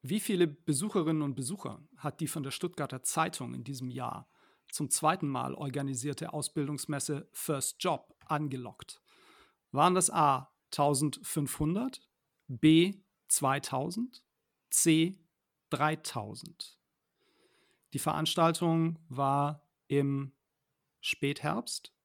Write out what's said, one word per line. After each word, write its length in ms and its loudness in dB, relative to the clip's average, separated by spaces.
Wie 180 -2
viele 260 2
Besucherinnen 760 0
und 120 -2
Besucher 480 -8
hat 240 -6
die 80 -2
von 160 -6
der 80 -6
Stuttgarter 500 -6
Zeitung 520 -2
in 100 -8
diesem 260 -8
Jahr 400 -8
zum 200 -4
zweiten 380 2
Mal 260 -4
organisierte 800 -6
Ausbildungsmesse 1000 -4
First 500 -4
Job 320 -2
angelockt? 760 -4
Waren 220 6
das 160 4
A 440 2
tausendfünfhundert, 1400 0
B 560 6
zweitausend, 960 -2
C 480 4
dreitausend? 1080 -4
Die 40 -4
Veranstaltung 1000 2
war 580 0
im 460 0
Spätherbst. 920 -4